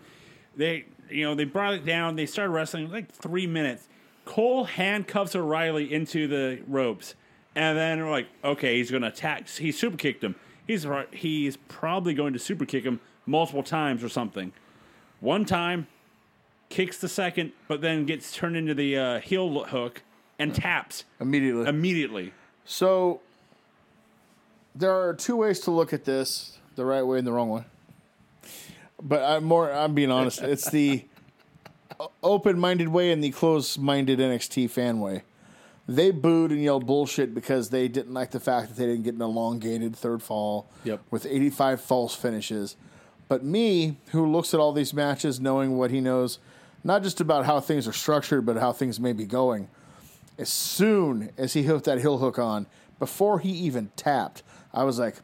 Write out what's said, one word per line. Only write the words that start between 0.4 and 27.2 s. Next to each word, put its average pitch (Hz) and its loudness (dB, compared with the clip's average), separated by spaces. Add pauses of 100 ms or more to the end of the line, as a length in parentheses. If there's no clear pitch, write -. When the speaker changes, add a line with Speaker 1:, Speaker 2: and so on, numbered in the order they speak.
Speaker 1:
they, 156 -2 (240)
you 151 -2
know, 147 -2
they 147 0
brought 196 0
it 165 -6
down. 165 0
They 156 -2
started 196 -4
wrestling, 160 -4
like, 208 -12
three 180 -4
minutes. 151 -2 (380)
Cole 247 2
handcuffs 196 -2
O'Reilly 156 -2
into 156 -2
the 135 -2
ropes, 131 -2 (400)
and 156 2
then 160 0
we're 160 -4
like, 127 -2 (160)
"Okay, 139 0
he's 120 -2
gonna 127 0
attack." 151 -6
He 156 -4
super 185 -2
kicked 143 -4
him. 95 -4 (320)
He's 196 -2
ri-, 139 -4
he's 151 -4
probably 175 -4
going 143 0
to 120 -6
super 147 -4
kick 127 -2
him 123 -2 (260)
multiple 143 0
times 143 -2
or 117 -6
something. 98 -6 (680)
One 165 2
time, 175 0 (800)
kicks 185 -2
the 180 -6
second, 175 -2 (160)
but 147 -4
then 160 0
gets 143 -4
turned 170 -4
into 160 -2
the, 139 0
uh, 123 0
heel 180 -2
hook 123 -6 (340)
and 151 -2
taps - -2 (160)
Speaker 2:
Immediately. 131 0
Speaker 1:
immediately. 143 -2 (320)
Speaker 2:
So 185 2 (1600)
there 190 4
are 185 2
two 240 -2
ways 214 2
to 180 -2
look 165 2
at 143 -4
this, - -2 (180)
the 127 -4
right 135 2
way 131 2
and 123 0